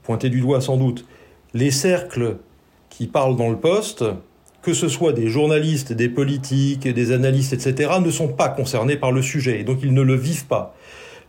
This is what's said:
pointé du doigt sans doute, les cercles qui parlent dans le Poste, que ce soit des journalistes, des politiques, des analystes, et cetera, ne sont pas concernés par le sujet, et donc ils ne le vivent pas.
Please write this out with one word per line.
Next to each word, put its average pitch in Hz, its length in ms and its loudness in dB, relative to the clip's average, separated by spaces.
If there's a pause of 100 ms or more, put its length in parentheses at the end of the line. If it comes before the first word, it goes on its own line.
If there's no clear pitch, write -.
pointé 113 260 -2
du 123 140 0
doigt 131 180 2
sans 131 160 0
doute, 127 300 0 (480)
les 131 160 2
cercles 139 640 0 (540)
qui - 160 -8
parlent 131 300 0
dans 117 120 0
le 113 80 -2
Poste, 180 480 0 (580)
que 175 120 0
ce 147 140 0
soit 151 240 0
des 113 160 0
journalistes, 151 640 0
des 113 160 0
politiques, 139 800 0
des 123 240 0
analystes, 131 400 2
et 123 60 -2
cetera, 147 420 0
ne 170 100 2
sont 160 160 -2
pas 139 220 0
concernés 131 480 -2
par 135 160 0
le 131 100 2
sujet, 127 380 -2
et 104 40 -6
donc 131 180 -2
ils 135 120 2
ne 135 80 4
le 131 140 4
vivent 143 300 -4
pas. - 280 -2 (540)